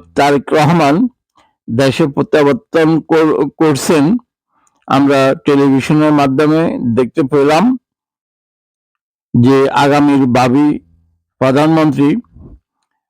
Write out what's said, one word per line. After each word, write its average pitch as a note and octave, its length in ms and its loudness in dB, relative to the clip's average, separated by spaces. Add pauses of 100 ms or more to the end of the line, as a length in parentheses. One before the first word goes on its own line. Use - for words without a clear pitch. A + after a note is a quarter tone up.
(140)
তারেক C#3+ 380 -2
রহমান D#3+ 560 0 (640)
দেশে C3+ 360 0
প্রত্যাবর্তন D3 960 0
কর-, D#3 560 -2
করছেন। D#3 600 0 (720)
আমরা C3+ 480 0 (100)
টেলিভিশনের C#3+ 680 2
মাধ্যমে D3+ 680 0 (160)
দেখতে B2+ 280 -2
পেলাম D3+ 560 0 (1600)
যে C3+ 300 2
আগামীর C#3+ 560 2
ভাবী B2+ 520 0 (600)
প্রধানমন্ত্রী, D3 760 0 (920)